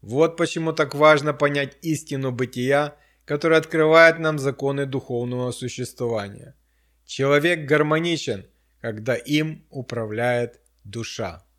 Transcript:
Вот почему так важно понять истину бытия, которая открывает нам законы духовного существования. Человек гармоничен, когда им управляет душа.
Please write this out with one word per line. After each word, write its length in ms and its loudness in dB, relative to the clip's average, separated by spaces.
Вот 360 0
почему 340 -4
так 220 -2
важно 400 4
понять 480 -2
истину 500 -4
бытия, 640 -2
которая 340 2
открывает 600 6
нам 180 -2
законы 480 -4
духовного 680 -6
существования. 1040 -8
Человек 600 0
гармоничен, 800 0
когда 360 -4
им 560 -4
управляет 920 -4
душа. 600 -10